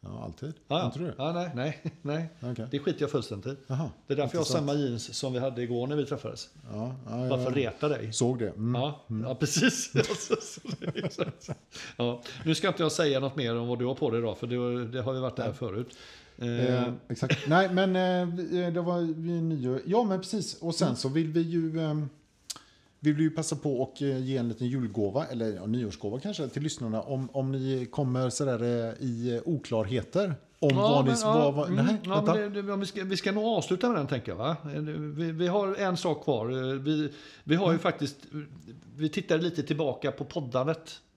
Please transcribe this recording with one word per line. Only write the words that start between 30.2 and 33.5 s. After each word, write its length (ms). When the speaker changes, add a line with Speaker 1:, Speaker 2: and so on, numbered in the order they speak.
Speaker 1:
om 120
Speaker 2:
Ja, 60
Speaker 1:
vad 160
ni 40
Speaker 2:
men, 60
Speaker 1:
s-, 100
Speaker 2:
ja, 100
Speaker 1:
vad, 100
vad, 160
Speaker 2:
mm, 160
Speaker 1:
nej, 180
Speaker 2:
ja, 100
Speaker 1:
vänta. 200
Speaker 2:
men 180
det, 100
det, 100
om 80
vi 60
ska, 180
vi 120
ska 160
nog 120
avsluta 440